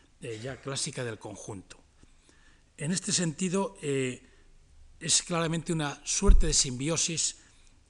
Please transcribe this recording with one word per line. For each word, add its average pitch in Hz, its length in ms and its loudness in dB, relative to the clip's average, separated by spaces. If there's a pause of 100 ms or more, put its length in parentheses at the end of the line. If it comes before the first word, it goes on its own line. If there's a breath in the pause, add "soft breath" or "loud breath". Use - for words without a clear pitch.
(200 loud breath)
eh, 113 220 -10
ya 127 200 -10
clásica 135 420 -6
del 110 160 -6
conjunto. 101 580 -14 (1000 loud breath)
En 151 140 -4
este 190 200 -4
sentido, 180 720 -2
eh, 135 420 -2 (760 loud breath)
es 165 240 0
claramente 165 500 -2
una 147 320 -4
suerte - 420 8
de 147 60 2
simbiosis 143 840 0 (520 loud breath)